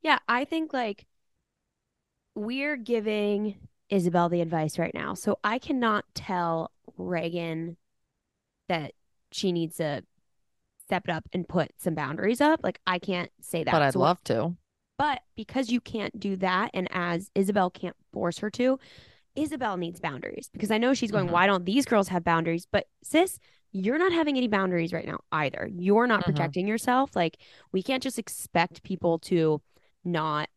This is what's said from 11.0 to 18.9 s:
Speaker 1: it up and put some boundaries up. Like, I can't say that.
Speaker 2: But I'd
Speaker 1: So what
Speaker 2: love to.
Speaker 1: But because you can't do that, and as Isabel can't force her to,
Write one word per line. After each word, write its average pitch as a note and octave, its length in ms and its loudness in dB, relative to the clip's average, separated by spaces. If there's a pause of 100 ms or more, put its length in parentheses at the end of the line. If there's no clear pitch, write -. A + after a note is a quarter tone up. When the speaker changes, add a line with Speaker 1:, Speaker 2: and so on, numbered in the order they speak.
Speaker 1:
it - 20 -4
up D#3+ 220 -4
and F3+ 160 -4
put E3 300 0
some E3 160 -2
boundaries D#3 460 -2
up. D#4 220 4
Like, - 240 -4
I F#3 120 0
can't F3+ 320 -4 (100)
say E3 240 -4
that. - 80 2
Speaker 2:
But D#3 100 6
I'd C3+ 120 4
Speaker 1:
So F#3 60 2
what C#3+ 60 6
Speaker 2:
love F3 180 2
to. C3+ 320 0 (420)
Speaker 1:
But C#4+ 240 0 (120)
because A3+ 360 -4
you A#3+ 100 2
can't - 400 -8
do G3 160 -2
that, F#3 380 0
and F#3 160 -2
as F3 440 -2
Isabel G3 360 2
can't - 260 -10 (160)
force - 260 -2
her G#3 120 -4
to, C4 280 2 (560)